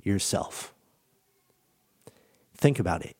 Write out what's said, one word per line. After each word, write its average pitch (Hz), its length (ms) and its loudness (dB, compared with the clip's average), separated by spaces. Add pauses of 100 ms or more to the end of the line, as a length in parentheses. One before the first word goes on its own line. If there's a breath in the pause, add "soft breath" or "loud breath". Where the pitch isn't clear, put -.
yourself. - 720 -2 (1800 soft breath)
Think 143 240 4
about 85 240 0
it. - 180 -14